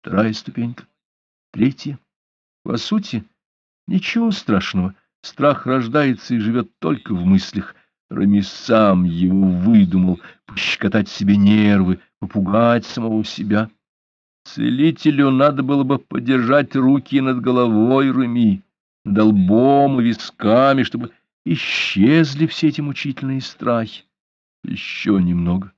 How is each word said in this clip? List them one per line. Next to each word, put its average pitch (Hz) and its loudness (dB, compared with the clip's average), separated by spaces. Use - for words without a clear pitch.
Вторая 107 -2
ступенька, 120 -10
третья. 135 -4
По 117 -4
сути, 196 -6
ничего 226 -2
страшного. 95 -2
Страх - -2
рождается 127 -2
и 117 0
живет 113 -2
только 156 -4
в 87 -4
мыслях. 95 0
Реми 101 2
сам 101 2
его 92 0
выдумал, 92 2
пощекотать 101 -4
себе 101 0
нервы, 101 4
попугать 107 0
самого 110 -4
себя. 104 -4
Целителю 139 0
надо 135 2
было 139 0
бы 131 -2
подержать 127 -2
руки 135 2
над 131 -2
головой 123 2
Реми, 120 0
над 104 2
лбом 123 4
и 117 0
висками, 120 0
чтобы... 117 -8
Исчезли 147 0
все - -2
эти 147 -6
мучительные 135 -6
страхи. - -6
Еще - -4
немного. 87 -2